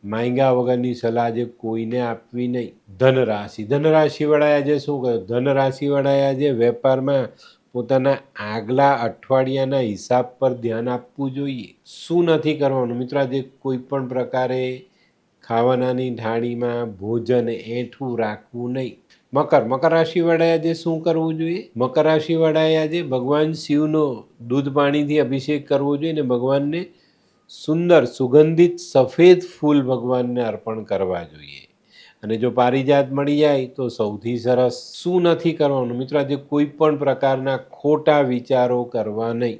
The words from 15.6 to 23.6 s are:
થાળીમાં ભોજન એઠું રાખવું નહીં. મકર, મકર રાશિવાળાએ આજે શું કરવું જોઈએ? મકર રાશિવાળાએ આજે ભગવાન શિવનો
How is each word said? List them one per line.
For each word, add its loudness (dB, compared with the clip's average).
થાળીમાં -4
ભોજન -2
એઠું -8
રાખવું -6
નહીં. -6
મકર, 4
મકર 0
રાશિવાળાએ 2
આજે 0
શું -4
કરવું 0
જોઈએ? -6
મકર 0
રાશિવાળાએ 2
આજે -2
ભગવાન 0
શિવનો 0